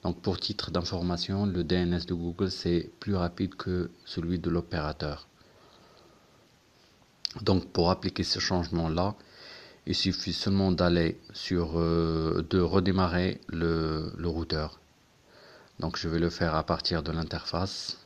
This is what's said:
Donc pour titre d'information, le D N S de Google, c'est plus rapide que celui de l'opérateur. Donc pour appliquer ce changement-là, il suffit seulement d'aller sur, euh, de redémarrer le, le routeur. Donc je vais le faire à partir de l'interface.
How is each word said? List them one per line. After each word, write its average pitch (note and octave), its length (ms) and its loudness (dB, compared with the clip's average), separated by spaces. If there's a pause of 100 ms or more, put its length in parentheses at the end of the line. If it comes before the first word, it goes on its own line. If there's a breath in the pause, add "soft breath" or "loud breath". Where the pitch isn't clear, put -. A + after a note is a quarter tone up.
Donc F2 220 -2
pour F#2 160 0
titre - 320 -6
d'information, F2+ 720 -2
le F2+ 180 0
D E2+ 120 2
N F2 180 2
S E2+ 140 -2
de F2+ 80 -2
Google, E2+ 340 -2
c'est F2 400 0 (100)
plus G#2 140 -4
rapide F2+ 400 -2
que F2+ 380 -4 (120)
celui E2+ 360 -2
de F2+ 100 -2
l'opérateur. D#2 800 -4 (2250 loud breath)
Donc F#2+ 300 4
pour F2 200 4
appliquer F#2 320 0
ce - 160 -2
changement-là, F2 760 0 (720 loud breath)
il - 80 -2
suffit - 400 -2
seulement G2 380 2
d'aller F2 500 4 (120)
sur, E2+ 440 0
euh, E2 720 2
de F#2+ 100 4
redémarrer F2+ 880 2
le, D#2+ 680 0
le E2+ 100 -4
routeur. D#2+ 520 -4 (960 loud breath)
Donc - 200 -4
je E2+ 120 -4
vais D#2+ 80 0
le E2+ 140 2
faire E2 240 0
à D#2 100 2
partir E2 380 0
de D#2+ 80 -4
l'interface. E2 920 -4